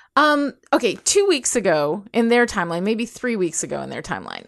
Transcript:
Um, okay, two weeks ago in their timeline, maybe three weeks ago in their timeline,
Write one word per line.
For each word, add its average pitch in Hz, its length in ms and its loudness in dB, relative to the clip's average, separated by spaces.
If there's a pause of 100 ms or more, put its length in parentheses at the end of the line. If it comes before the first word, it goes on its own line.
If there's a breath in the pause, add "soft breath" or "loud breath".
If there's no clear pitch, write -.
(160 loud breath)
Um, 285 380 2 (180)
okay, 240 240 2
two 403 300 2
weeks 302 300 0
ago 175 560 0
in 233 160 2
their 240 160 4
timeline, 175 380 -2
maybe 220 240 -2
three 233 300 -4
weeks 180 260 -2
ago 143 180 -6
in 135 100 -10
their 120 120 -10
timeline, 50 460 -10